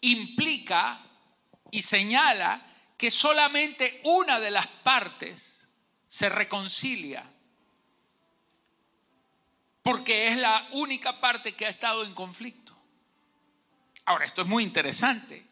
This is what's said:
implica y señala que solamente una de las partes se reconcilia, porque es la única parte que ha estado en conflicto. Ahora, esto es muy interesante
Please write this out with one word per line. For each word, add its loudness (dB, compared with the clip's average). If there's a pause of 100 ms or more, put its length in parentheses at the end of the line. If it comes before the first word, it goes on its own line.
implica 0 (680)
y -4
señala 2 (360)
que 2
solamente 2
una 4
de -2
las 0
partes -4 (400)
se 0
reconcilia, -4 (2500)
porque 2
es 2
la 2
única -4
parte 0
que -6
ha 0
estado -2
en -14
conflicto. -14 (1300)
Ahora, 0
esto -6
es -4
muy 0
interesante -2